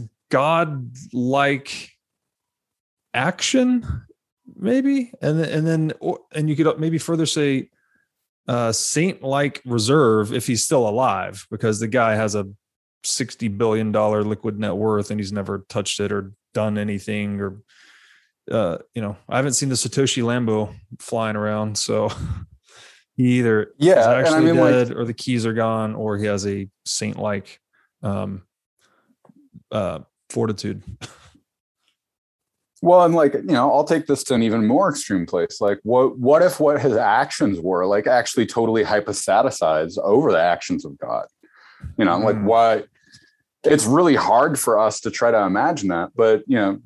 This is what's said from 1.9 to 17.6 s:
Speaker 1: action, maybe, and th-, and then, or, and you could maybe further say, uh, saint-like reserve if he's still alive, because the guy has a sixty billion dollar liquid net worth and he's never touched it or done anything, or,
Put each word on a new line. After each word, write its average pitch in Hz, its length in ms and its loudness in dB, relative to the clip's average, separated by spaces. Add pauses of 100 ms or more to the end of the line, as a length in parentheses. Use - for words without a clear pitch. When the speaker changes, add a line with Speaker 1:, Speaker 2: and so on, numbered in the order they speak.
Speaker 1:
action, 226 920 -2 (520)
maybe, 262 540 -2 (100)
and 160 220 0
th-, 151 120 -4
and 156 120 0
then, 156 320 0
or, - 200 -6 (140)
and 156 160 -2
you 147 60 0
could 151 240 2
maybe 160 180 -2
further 165 280 -2
say, 139 440 -2 (800)
uh, 120 240 0
saint-like 143 920 -2
reserve 117 680 2
if 120 140 -4
he's 117 180 -2
still 123 220 2
alive, 101 640 -2
because 110 300 -2
the 113 80 -4
guy 113 280 2
has 107 200 -2
a 101 120 -4 (560)
sixty - 440 -6
billion 110 440 0
dollar 107 320 2
liquid 104 360 -4
net 101 160 -4
worth 104 360 -2
and 107 80 -4
he's 98 120 -6
never 98 380 -6
touched 101 300 -6
it 101 120 -2
or 98 200 -6 (220)
done 107 240 -2
anything, 104 640 -6
or, 98 200 -10 (880)